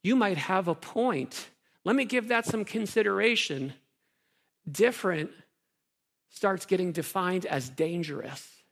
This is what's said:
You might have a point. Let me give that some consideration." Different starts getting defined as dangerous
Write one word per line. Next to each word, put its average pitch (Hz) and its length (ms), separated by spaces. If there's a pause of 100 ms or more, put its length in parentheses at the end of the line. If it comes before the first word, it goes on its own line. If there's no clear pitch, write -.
You 226 140
might 202 220
have 185 320
a 156 60
point. 202 720 (340)
Let 233 140
me 262 80
give 233 240
that 233 160
some 220 180
consideration." 202 1080 (960)
Different 180 640 (960)
starts - 380
getting 180 240
defined 180 560
as 131 220
dangerous 147 760 (240)